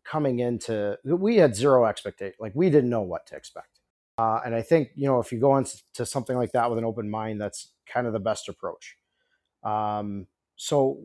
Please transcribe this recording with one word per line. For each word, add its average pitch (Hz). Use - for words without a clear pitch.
coming 143
into, 113
we 190
had 147
zero 127
expectation. 101
Like, 107
we 170
didn't 139
know 117
what 87
to -
expect. -
Uh, 113
and 117
I 113
think, 156
you 139
know, 131
if -
you 120
go 135
into -
something 127
like 120
that 120
with 113
an 113
open 113
mind, 110
that's -
kind 123
of 117
the 110
best 104
approach. -
Um, 107
so, 139